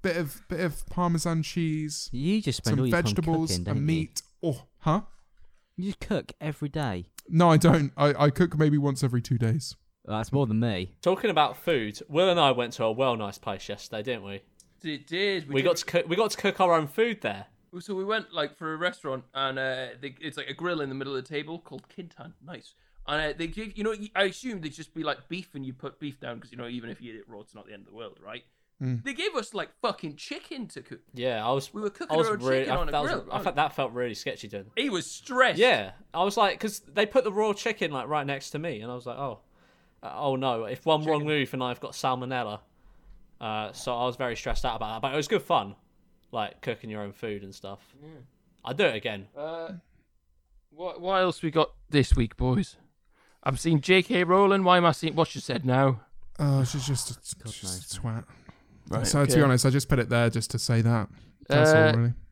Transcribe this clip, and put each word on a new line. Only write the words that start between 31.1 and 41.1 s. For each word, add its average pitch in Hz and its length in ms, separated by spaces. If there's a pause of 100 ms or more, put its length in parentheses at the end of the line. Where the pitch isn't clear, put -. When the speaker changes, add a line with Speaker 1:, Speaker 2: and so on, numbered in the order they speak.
Speaker 3:
Yeah, 120 320
I 123 60
was, 139 220
Speaker 4:
We 208 80
were 208 80
cooking 170 260
Speaker 3:
I - 20
was 165 100
Speaker 4:
our 214 80
own - 40
Speaker 3:
really, 131 220
Speaker 4:
chicken 131 120
Speaker 3:
I, - 40
Speaker 4:
on - 120
a - 40
Speaker 3:
that 147 80
was, 311 100
Speaker 4:
grill. - 200
Speaker 3:
I 139 80
thought 180 180
that 147 180
felt 131 160
really 120 240
sketchy - 320
doing. 101 300
Speaker 4:
He 269 120
was 180 160
stressed. 247 540
Speaker 3:
Yeah, 139 320 (220)
I 170 100
was 202 140
like, 208 240
'cause 214 260
they 208 180
put 254 200
the 208 80
raw 214 200
chicken, 208 380
like, 127 160
right 147 180
next 139 260
to 147 80
me, 151 220
and 117 80
I 123 60
was 123 100
like, 120 120
"Oh, 127 220 (640)
uh, - 120
oh 135 220
no, 123 280
if 127 200
one 156 180
wrong 156 180